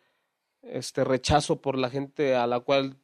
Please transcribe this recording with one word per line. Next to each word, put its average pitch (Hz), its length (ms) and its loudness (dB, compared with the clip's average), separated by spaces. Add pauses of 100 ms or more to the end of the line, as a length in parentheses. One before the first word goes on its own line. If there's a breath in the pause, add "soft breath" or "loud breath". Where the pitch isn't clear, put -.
(600)
este, 131 420 -6
rechazo 139 600 2
por 131 160 -2
la 127 100 -2
gente 139 460 -2
a 120 120 2
la 120 140 0
cual 135 440 0